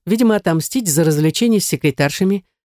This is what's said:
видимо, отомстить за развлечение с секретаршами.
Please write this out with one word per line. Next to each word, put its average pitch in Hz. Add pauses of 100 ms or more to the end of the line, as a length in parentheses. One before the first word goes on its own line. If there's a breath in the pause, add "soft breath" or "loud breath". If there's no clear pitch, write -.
видимо, 220
отомстить 190
за 156
развлечение 160
с -
секретаршами. 160 (300)